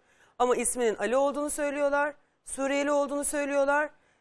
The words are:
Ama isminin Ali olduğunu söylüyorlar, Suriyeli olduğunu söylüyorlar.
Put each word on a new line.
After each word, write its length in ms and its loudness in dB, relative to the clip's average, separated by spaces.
Ama 180 4
isminin 400 0
Ali 200 0
olduğunu 340 0
söylüyorlar, 640 0
Suriyeli 460 -2
olduğunu 340 0
söylüyorlar. 680 0